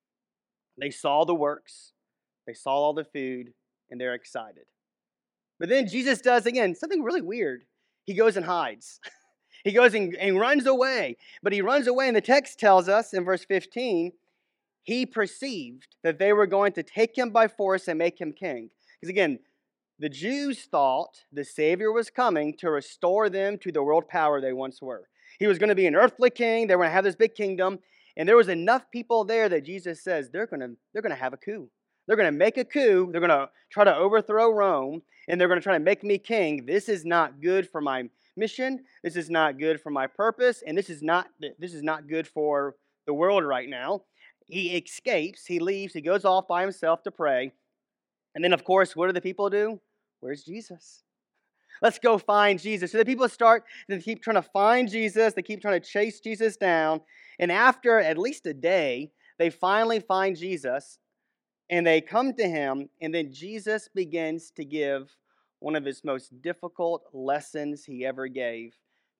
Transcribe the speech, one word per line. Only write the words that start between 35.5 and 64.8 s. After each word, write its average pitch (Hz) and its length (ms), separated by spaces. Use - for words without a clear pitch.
try 190 160
to 151 60
make 196 220
me 202 140
king. 160 480
This 196 220
is 185 160
not 160 360
good 180 280
for 160 120
my 131 280
mission. 254 480
This 170 140
is 160 140
not 156 280
good 156 220
for 156 100
my 135 160
purpose, 226 600
and 156 100
this 196 140
is 147 120
not, 170 260
this 170 160
is 147 80
not 151 260
good 160 200
for 143 480
the 147 80
world 180 300
right 127 240
now. 139 340
He 180 300
escapes, 180 680
he 175 120
leaves, 196 340
he 160 80
goes 180 240
off 185 220
by 175 160
himself 170 420
to - 60
pray. 135 420
And 160 100
then, 180 80
of - 120
course, 185 300
what 165 120
do 190 60
the 175 80
people 190 300
do? 208 300
"Where's 139 240
Jesus? 190 580
Let's 220 160
go 226 200
find 208 420
Jesus." 180 320
So 214 60
the 226 60
people 254 240
start, 233 360
they 196 100
keep 220 240
trying 220 140
to 175 60
find 226 460
Jesus, 220 460
they 196 80
keep 202 180
trying 196 200
to - 80
chase 208 320
Jesus 220 360
down. 160 440
And 175 120
after 233 480
at 175 200
least 247 280
a 151 80
day, 147 560
they 170 120
finally 214 500
find 190 360
Jesus, 147 640
and 175 180
they 160 140
come 226 340
to 214 140
him, 139 400
and 160 140
then 151 180
Jesus 208 640
begins 160 580
to 156 120
give 139 520